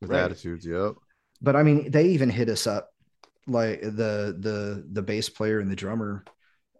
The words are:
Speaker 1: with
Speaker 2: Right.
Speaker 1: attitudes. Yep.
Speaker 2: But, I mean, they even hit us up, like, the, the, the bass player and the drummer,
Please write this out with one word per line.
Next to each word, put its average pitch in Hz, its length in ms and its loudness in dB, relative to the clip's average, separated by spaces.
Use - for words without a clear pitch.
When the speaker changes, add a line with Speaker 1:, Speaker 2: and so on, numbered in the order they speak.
Speaker 1:
with 87 100 -10
Speaker 2:
Right. 90 100 2
Speaker 1:
attitudes. 87 440 -4
Yep. 90 300 -2
Speaker 2:
But, 135 160 2
I 151 80 6
mean, 147 260 4
they 156 200 6
even 135 200 4
hit 113 180 0
us 110 200 -2
up, 104 220 -4
like, 113 340 0
the, 104 560 -2
the, 104 540 -4
the 101 100 -4
bass 123 260 -2
player 110 300 0
and 98 120 -2
the 98 60 -2
drummer, 101 480 -6